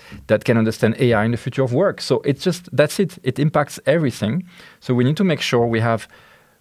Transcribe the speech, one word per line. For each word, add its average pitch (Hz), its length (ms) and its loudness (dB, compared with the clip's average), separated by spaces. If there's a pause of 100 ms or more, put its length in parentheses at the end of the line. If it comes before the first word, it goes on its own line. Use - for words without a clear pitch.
(280)
that 107 180 2
can 117 120 2
understand 110 420 0
A 123 120 4
I 107 140 2
in 117 60 0
the 117 60 -2
future 131 260 -4
of 123 100 -2
work. 170 260 0
So - 240 -2
it's 143 220 -2
just, - 260 -4
that's 147 260 0
it. 196 260 -2
It 127 140 -2
impacts 147 480 -2
everything. 143 640 -2 (320)
So - 140 -2
we 123 100 2
need 147 140 2
to 196 80 2
make 156 160 0
sure 120 260 2
we 113 140 0
have, 113 260 -2 (540)